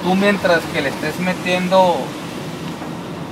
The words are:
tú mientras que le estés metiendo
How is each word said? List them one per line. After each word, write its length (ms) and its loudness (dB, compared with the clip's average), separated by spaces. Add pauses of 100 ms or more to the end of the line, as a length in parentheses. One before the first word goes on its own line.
tú 120 2
mientras 440 4 (140)
que 80 -2
le 80 -2
estés 320 -4
metiendo 720 2 (1400)